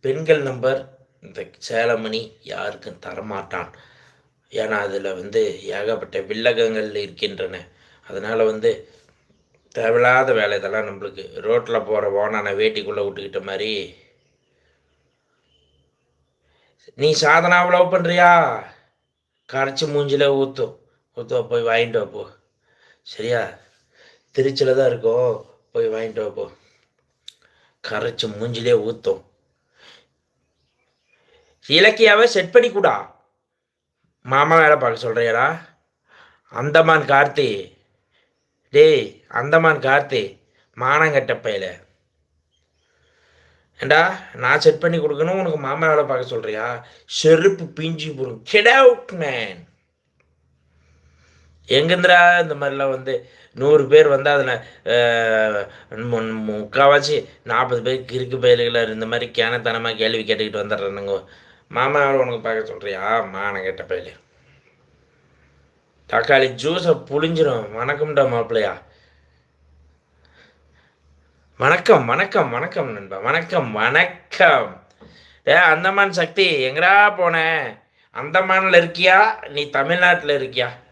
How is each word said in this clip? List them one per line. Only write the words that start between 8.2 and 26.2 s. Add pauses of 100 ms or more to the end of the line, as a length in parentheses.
வந்து (1040)
தேவையில்லாத
வேலை
இதெல்லாம்
நம்மளுக்கு. (120)
ரோட்ல
போற
ஓனான
வேட்டிக்குள்ள
விட்டுக்கிட்ட
மாதிரி. (3250)
நீ
சாதனாவை
லவ்
பண்றியா? (1160)
கரைச்சி
மூஞ்சில (100)
ஊத்தும். (420)
ஊத்துவா,
போய்
வாங்கிட்டு
வா
போ. (840)
சரியா? (920)
திருச்சியில
தான்
இருக்கோம், (400)
போய்
வாங்கிட்டு